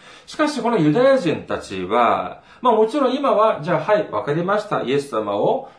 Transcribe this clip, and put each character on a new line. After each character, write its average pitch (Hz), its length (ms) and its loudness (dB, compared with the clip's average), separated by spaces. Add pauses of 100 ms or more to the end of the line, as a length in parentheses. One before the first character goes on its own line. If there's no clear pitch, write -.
(260)
し - 100 -16
か 302 120 0
し、 247 120 -4
こ 233 100 0
の 226 80 2
ユ 151 140 4
ダ 240 100 4
ヤ 269 160 6
人 131 260 -2
た 101 140 -6
ち 92 260 -8
は、 101 580 0 (180)
ま 247 120 4
あ、 - 20 4
も 220 120 4
ち 294 120 -2
ろ 262 100 2
ん 262 60 0
今 277 180 0
は、 214 300 2
「じ 175 80 -6
ゃ 160 60 2
あ、 - 40 0
は 208 180 0
い、 - 120 -4
わ 104 140 -4
か 143 80 -4
り 165 120 -2
ま 202 140 0
し 208 100 -8
た。 135 140 -4
イ 120 100 -2
エ 143 60 2
ス 139 120 -6
様 101 260 -4
を、 - 420 -2